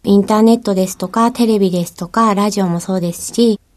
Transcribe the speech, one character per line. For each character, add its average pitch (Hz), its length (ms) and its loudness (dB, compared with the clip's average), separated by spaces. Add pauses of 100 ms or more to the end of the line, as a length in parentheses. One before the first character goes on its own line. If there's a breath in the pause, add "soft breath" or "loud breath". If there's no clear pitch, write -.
イ 202 140 2
ン 196 80 2
タ 214 140 0
ー - 20 4
ネ 226 120 6
ッ 233 60 0
ト 208 140 -2
で 185 140 -2
す 185 100 -12
と 185 100 -6
か、 226 240 0
テ 240 140 -2
レ 220 140 2
ビ 196 120 2
で 175 140 -2
す - 80 -16
と 170 140 -12
か、 226 260 0
ラ 202 160 0
ジ 202 120 -2
オ 190 60 0
も 170 140 -2
そ 190 140 -6
う 185 40 -2
で 170 140 -4
す - 200 -14
し、 226 260 2 (180)